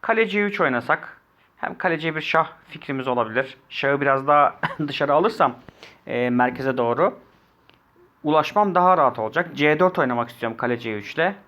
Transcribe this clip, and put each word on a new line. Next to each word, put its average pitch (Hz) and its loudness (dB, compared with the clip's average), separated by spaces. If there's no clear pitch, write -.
Kale 226 0
C 202 -2
üç 202 -2
oynasak. 135 -2
Hem - -8
kale 165 -2
C 156 -4
bir 156 -4
şah 160 0
fikrimiz 135 -8
olabilir. 120 -2
Şahı 139 -2
biraz 135 2
daha 147 4
<laughs> 151 -6
dışarı 143 -2
alırsam, 156 2
e, 123 -2
merkeze 123 0
doğru 120 0
ulaşmam 156 2
daha 180 6
rahat 135 2
olacak. 147 -4
C 147 2
dört 180 2
oynamak 120 0
istiyorum 113 -6
kale 120 -2
C 117 -8
üç 104 -10
ile. 180 0